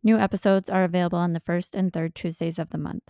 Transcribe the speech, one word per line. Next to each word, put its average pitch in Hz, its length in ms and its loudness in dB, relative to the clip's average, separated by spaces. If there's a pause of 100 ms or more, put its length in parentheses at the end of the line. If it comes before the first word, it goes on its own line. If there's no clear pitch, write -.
New 220 120 6
episodes 196 520 2
are 185 140 2
available 175 340 0
on 175 140 0
the 165 80 -2
first 175 360 -4
and 185 180 0
third 165 200 -4
Tuesdays 165 460 -6
of 165 120 -8
the - 60 -8
month. - 320 -8